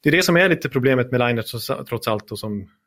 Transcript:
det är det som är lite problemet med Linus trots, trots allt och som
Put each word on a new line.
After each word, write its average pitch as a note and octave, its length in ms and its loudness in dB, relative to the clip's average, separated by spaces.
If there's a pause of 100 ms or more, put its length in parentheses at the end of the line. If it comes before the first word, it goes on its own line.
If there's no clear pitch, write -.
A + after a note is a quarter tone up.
det D3+ 60 4
är D3 40 4
det F3+ 100 4
som F3 140 4
är F#3 120 6
lite D3 200 0
problemet B2 420 2
med B2+ 80 0
Linus A#2+ 320 -2
trots, A#2 200 -8 (180)
trots - 180 -6
allt G#2+ 240 -4
och G#2+ 80 -10
som G2+ 300 -10 (180)